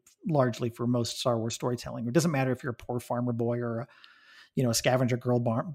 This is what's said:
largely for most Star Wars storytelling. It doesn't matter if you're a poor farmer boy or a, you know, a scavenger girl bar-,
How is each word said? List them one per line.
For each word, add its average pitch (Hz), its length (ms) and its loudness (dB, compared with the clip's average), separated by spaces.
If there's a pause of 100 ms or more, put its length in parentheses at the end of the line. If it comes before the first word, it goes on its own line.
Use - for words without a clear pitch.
(280)
largely 127 420 2
for 117 160 -6
most 120 340 0
Star 120 200 0
Wars 113 140 -2
storytelling. 123 540 -4
It 120 60 -4
doesn't 165 180 4
matter 131 200 0
if 123 100 -4
you're 127 120 -6
a - 20 -12
poor 123 240 -6
farmer 123 320 -2
boy 120 280 -2
or 117 200 -4
a, 131 80 -8 (680)
you 135 80 2
know, 120 60 4
a 117 40 2
scavenger 127 440 4
girl 123 220 2
bar-, 120 360 0